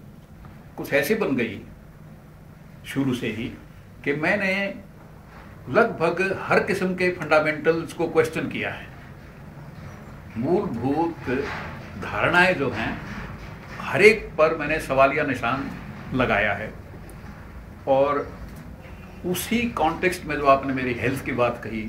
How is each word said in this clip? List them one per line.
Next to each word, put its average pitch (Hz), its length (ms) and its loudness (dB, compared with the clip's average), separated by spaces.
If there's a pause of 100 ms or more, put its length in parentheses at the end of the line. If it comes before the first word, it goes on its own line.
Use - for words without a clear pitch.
(760)
कुछ 151 160 -8
ऐसी 143 220 4
बन 170 220 2
गई 101 240 -2 (1300)
शुरू 131 280 0
से 123 120 -2
ही 113 220 -4 (560)
कि 143 80 2
मैंने 190 600 0 (920)
लगभग 185 760 2
हर - 200 4
किस्म 185 320 0
के 180 160 2
fundamentals 156 840 2
को 165 160 -2
question 156 400 2
किया 104 220 -4
है। - 160 -10 (1500)
मूलभूत 147 960 0 (720)
धारणाएं 165 520 4
जो 131 160 0
हैं, 113 280 -4 (800)
हर 135 240 0
एक 214 360 8
पर 160 180 6
मैंने 151 240 -2
सवालिया 139 440 4
निशान 131 460 -2 (440)
लगाया 107 380 2
है। 107 360 -8 (1000)
और 139 440 4 (960)
उसी 220 360 0
context 165 640 0
में 147 120 -2
जो 143 100 0
आपने 135 280 6
मेरी 127 200 0
health 131 300 -2
की 143 80 -4
बात 120 320 2
कही 110 240 -4